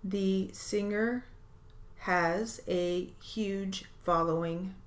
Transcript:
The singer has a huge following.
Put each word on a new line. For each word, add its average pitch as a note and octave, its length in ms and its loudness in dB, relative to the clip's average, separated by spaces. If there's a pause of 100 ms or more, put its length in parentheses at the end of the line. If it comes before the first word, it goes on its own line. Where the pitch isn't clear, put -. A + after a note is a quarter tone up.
The F#3+ 500 2
singer G#3+ 720 0 (720)
has F3+ 680 2
a F3+ 420 2 (120)
huge G3 640 -2 (160)
following. E3+ 760 2 (120)